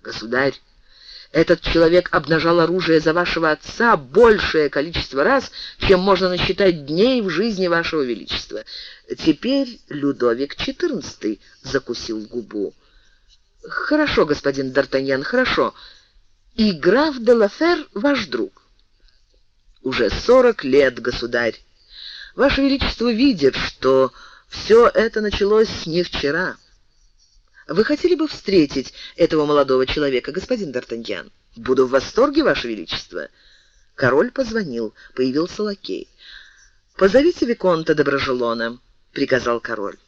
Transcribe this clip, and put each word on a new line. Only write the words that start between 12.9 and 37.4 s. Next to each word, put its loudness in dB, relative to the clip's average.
Хорошо, 0
господин -4
Д'Артаньян, -2
хорошо. 0
И 2
граф 2
де 4
ла 4
Фер 0
ваш 0
друг? -8
Уже -2
сорок 2
лет, 4
государь. -4
Ваше 2
величество 0
видит, 2
что 0
все 4
это 0
началось 0
не -2
вчера. -4
Вы 0
хотели 0
бы -4
встретить 0
этого 2
молодого 2
человека, -2
господин -6
Д'Артаньян? -8
Буду 2
в -6
восторге, 2
ваше 0
величество. -10
Король 2
позвонил, -6
появился -4
лакей. -10
"Позовите 0